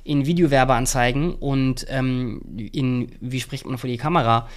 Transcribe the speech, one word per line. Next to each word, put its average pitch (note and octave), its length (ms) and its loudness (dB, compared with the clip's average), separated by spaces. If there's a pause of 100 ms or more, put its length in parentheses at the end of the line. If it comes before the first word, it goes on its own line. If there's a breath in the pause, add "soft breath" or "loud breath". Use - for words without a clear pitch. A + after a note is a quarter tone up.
in C#3+ 220 0
Videowerbeanzeigen C3+ 1080 2
und, C3+ 540 0
ähm, B2+ 540 -4 (300)
in, B2+ 400 -2 (100)
wie B2 180 -4
spricht - 240 -10
man B2+ 140 -8
vor C3 100 -6
die B2 80 -4
Kamera A#2 600 2